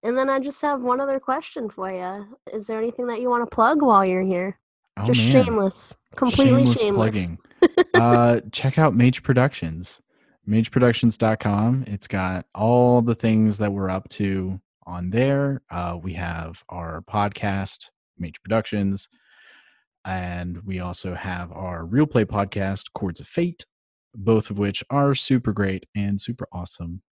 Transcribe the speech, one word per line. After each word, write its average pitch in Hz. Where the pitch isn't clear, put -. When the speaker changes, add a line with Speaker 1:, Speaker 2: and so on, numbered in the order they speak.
Speaker 1:
And 233
then 262
I 269
just 269
have 285
one 247
other 277
question 262
for 190
you. 185
Is 214
there 220
anything 233
that 233
you 247
wanna 240
plug 247
while 214
you're 185
here? 190
Speaker 2:
Oh, 101
Speaker 1:
Just 123
Speaker 2:
man. 113
Speaker 1:
shameless. 196
Completely 254
Speaker 2:
Shameless 240
Speaker 1:
shameless. 208
Speaker 2:
plugging. 104
Speaker 1:
<laughs> -
Speaker 2:
Uh, 120
check -
out 156
Mage 123
Productions. 92
Mageproductions 113
dot 110
com. 113
It's 101
got 92
all 123
the 117
things 110
that 104
we're 98
up 92
to 95
on 90
there. 139
Uh, 87
we 87
have 82
our 82
podcast, 101
Mage 85
Productions, 101
and 87
we 92
also 90
have 87
our 87
Real 120
Play 123
podcast, 98
Chords 90
of -
Fate, 170
both 107
of 101
which 101
are 143
super 120
great 95
and 101
super -
awesome. 85